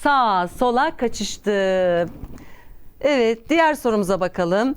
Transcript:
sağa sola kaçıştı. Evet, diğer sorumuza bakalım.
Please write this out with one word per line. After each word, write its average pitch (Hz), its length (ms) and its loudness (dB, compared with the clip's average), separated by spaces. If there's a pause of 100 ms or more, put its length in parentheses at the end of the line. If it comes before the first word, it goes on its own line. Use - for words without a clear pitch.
sağa 226 460 2
sola 254 500 0
kaçıştı. 214 540 -4 (1500)
Evet, 233 480 0
diğer 320 240 4
sorumuza 208 460 0
bakalım. 185 560 0